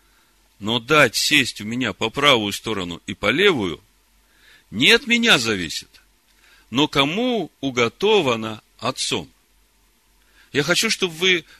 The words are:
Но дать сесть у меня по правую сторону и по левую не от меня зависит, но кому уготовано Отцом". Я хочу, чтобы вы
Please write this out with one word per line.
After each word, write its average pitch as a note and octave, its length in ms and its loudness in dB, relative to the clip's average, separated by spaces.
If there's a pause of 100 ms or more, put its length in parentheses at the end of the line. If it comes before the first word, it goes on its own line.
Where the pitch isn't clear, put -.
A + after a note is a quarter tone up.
(600)
Но A2+ 200 -4
дать B2+ 360 2
сесть - 440 0
у G#2 60 -10
меня A#2 280 -4
по A2 180 -4
правую B2 420 2
сторону F#2 540 -6
и G2+ 80 -10
по G2+ 160 0
левую C3 500 0 (880)
не C#3+ 220 2
от A#3 160 2
меня A#3 320 2
зависит, G2+ 500 -4 (800)
но C#3 180 0
кому F3+ 640 -2 (100)
уготовано B2 1000 0 (180)
Отцом". A2 520 -6 (1200)
Я C#3+ 100 0
хочу, F3 260 0
чтобы F#3 260 -4
вы F3 300 0 (140)